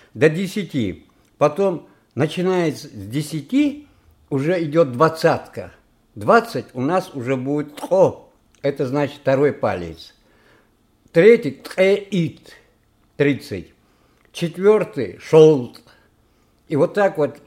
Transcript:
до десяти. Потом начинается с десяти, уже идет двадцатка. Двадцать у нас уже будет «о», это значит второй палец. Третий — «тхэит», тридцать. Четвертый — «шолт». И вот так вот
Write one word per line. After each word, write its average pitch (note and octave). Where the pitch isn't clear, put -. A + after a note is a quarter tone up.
до B2+
десяти. D#3
Потом E3+
начинается D#3+
с -
десяти, D3+
уже D#3+
идет D3+
двадцатка. C3
Двадцать C#3+
у B2+
нас E3+
уже C3
будет C#3+
«о», F3
это C#3
значит C#3
второй C3+
палец. F#2
Третий — G#3
«тхэит», F#3+
тридцать. A2+
Четвертый — E3+
«шолт». D#3
И D#3+
вот D3+
так G3
вот C#3